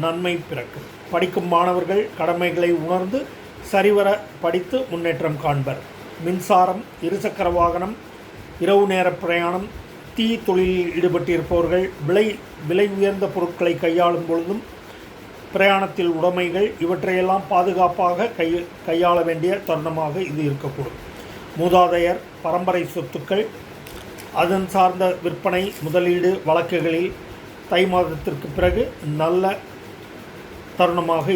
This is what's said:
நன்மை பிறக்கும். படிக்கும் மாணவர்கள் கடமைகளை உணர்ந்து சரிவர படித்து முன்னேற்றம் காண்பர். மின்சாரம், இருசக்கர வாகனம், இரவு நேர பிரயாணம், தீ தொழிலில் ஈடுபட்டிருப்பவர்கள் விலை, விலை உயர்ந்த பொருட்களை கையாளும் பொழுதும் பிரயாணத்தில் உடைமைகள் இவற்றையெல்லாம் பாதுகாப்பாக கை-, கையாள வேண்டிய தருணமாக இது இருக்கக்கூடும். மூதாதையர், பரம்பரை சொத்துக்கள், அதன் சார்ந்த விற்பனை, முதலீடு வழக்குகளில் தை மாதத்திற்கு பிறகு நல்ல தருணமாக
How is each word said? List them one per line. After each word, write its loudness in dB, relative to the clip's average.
நன்மை 0
பிறக்கும். -10
படிக்கும் 0
மாணவர்கள் 4
கடமைகளை 2
உணர்ந்து 0
சரிவர 6
படித்து 0
முன்னேற்றம் -2
காண்பர். -2
மின்சாரம், 2
இருசக்கர -2
வாகனம், 2
இரவு 6
நேர 4
பிரயாணம், 0
தீ 2
தொழிலில் 2
ஈடுபட்டிருப்பவர்கள் 2
விலை, 4
விலை 4
உயர்ந்த 2
பொருட்களை 0
கையாளும் 2
பொழுதும் -2
பிரயாணத்தில் 2
உடைமைகள் 2
இவற்றையெல்லாம் 0
பாதுகாப்பாக 2
கை-, 0
கையாள 4
வேண்டிய 0
தருணமாக -2
இது -4
இருக்கக்கூடும். -6
மூதாதையர், 4
பரம்பரை 0
சொத்துக்கள், -2
அதன் 2
சார்ந்த 4
விற்பனை, 0
முதலீடு 2
வழக்குகளில் 2
தை 4
மாதத்திற்கு -2
பிறகு 2
நல்ல 2
தருணமாக 2